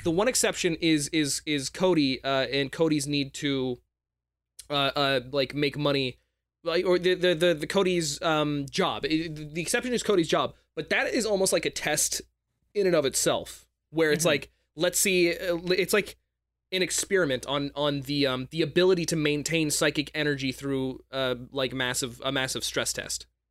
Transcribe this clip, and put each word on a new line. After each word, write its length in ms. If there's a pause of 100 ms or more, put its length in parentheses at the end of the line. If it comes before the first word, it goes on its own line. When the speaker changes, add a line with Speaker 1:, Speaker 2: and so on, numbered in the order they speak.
Speaker 1:
the 80
one 160
exception 540
is, 280
is, 380
is 240
Cody, 540
uh, 220
and 260
Cody's 340
need 280
to, 440 (920)
uh, 40 (220)
uh, 260 (120)
like, 220
make 220
money, 420 (460)
like, 220
or 120
the, 160
the, 200
the, 200
the 120
Cody's, 560
um, 480
job. 340
It, 300
the, 120
the 140
exception 320
is 100
Cody's 260
job, 260 (220)
but 140
that 220
is 140
almost 260
like 140
a 40
test 520 (520)
in 120
and 80
of 100
itself, 640 (240)
where 220
it's 100
Speaker 2:
Mm-hmm. 60
Speaker 1:
like, 220 (260)
let's 240
see, 360
uh, 180
li-, 240
it's 140
like 240 (560)
an 100
experiment 640
on, 280
on 280
the, 260
um, 240
the 100
ability 440
to 100
maintain 560
psychic 420
energy 380
through, 480 (100)
uh, 240 (160)
like, 240
massive, 500
a 60
massive 320
stress 300
test. 340 (240)